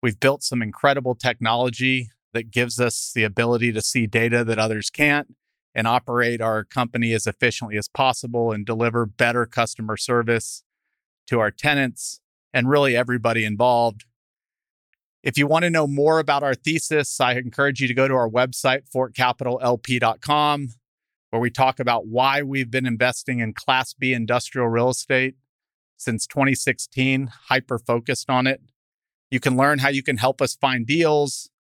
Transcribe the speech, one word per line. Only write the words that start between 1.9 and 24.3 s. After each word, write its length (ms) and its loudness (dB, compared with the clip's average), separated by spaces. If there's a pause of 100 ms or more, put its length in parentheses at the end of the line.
that 180 -6
gives 280 -2
us 340 -2
the 100 0
ability 500 0
to 80 -2
see 240 0
data 400 0
that 140 -2
others 300 -2
can't 460 0 (380)
and 140 -2
operate 540 0
our 240 -2
company 480 -2
as 120 -2
efficiently 520 -2
as 100 -6
possible 640 -2
and 140 -4
deliver 400 0
better 400 0
customer 500 -4
service 720 -2 (600)
to 120 0
our 120 2
tenants 680 -2 (340)
and 160 0
really 280 4
everybody 480 0
involved. 580 2 (1200)
If 140 -2
you 80 4
want 180 2
to 60 2
know 160 4
more 320 4
about 240 2
our 140 0
thesis, 680 -2
I 120 4
encourage 460 -2
you 80 0
to 60 -2
go 140 2
to 80 0
our 120 2
website, 640 0
fort 240 -2
capital 460 0
L 160 2
P 220 -2
dot 200 0
com, 500 0 (600)
where 100 -2
we 120 0
talk 280 2
about 280 0
why 340 2
we've 300 -4
been 160 -2
investing 520 0
in 140 -4
Class 400 -2
B 200 -2
industrial 540 -2